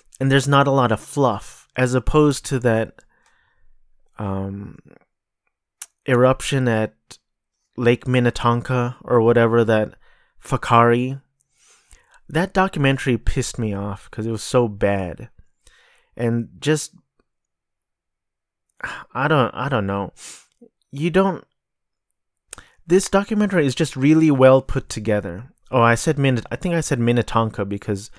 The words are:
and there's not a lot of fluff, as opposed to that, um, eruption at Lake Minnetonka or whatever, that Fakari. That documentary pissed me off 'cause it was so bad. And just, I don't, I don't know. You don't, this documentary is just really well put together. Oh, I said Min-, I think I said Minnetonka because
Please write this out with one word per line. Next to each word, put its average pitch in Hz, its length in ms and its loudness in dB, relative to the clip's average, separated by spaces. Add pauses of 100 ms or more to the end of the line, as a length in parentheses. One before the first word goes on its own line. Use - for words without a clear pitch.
(200)
and 135 120 0
there's 135 160 4
not 139 200 4
a 139 40 2
lot 127 200 2
of 107 80 0
fluff, - 760 -4
as 127 200 0
opposed 147 500 2
to 135 140 -4
that, 113 420 -2 (1160)
um, 98 580 -8 (1300)
eruption 131 600 2
at 110 260 0 (840)
Lake 120 300 2
Minnetonka 120 920 0
or 120 200 0
whatever, 117 420 4
that 107 320 0 (480)
Fakari. 123 760 2 (1080)
That 180 240 -4
documentary 135 640 0
pissed - 400 -2
me 110 160 -4
off 98 380 -8
'cause 107 140 -8
it 117 60 -4
was 110 120 -8
so 123 240 0
bad. 101 640 -4 (840)
And 117 340 -4 (100)
just, - 360 -2 (2250)
I 131 140 -4
don't, 143 260 0
I 123 140 -8
don't 113 200 -2
know. 98 260 -6 (800)
You 147 180 -4
don't, 185 340 0 (1400)
this 180 240 2
documentary 196 560 0
is 131 100 -2
just - 200 -4
really 156 360 4
well 131 300 6
put - 280 -4
together. 104 640 -6 (200)
Oh, 127 100 2
I 117 140 4
said 139 240 -2
Min-, 131 320 0
I 120 40 -6
think 175 200 -4
I 165 60 -2
said 139 180 -4
Minnetonka 113 680 0
because 101 540 -6